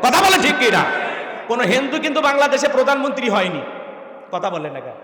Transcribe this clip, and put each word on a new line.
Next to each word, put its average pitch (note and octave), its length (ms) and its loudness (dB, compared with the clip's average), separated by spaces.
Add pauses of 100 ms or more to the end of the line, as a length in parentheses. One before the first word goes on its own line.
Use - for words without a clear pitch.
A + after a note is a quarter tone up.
কথা C4 180 4
বলে F#4+ 160 6
ঠিক C#4+ 220 2
কিনা? G3 240 4 (640)
কোনো A#3+ 160 0
হিন্দু C4 360 0
কিন্তু D4+ 220 0
বাংলাদেশে C#4 460 2
প্রধানমন্ত্রী C4+ 640 0
হয়নি। F#3 320 0 (720)
কথা F#3 180 -4
বলে D#3 200 -6
না C#3 100 -12
কেন? C3 140 -14 (100)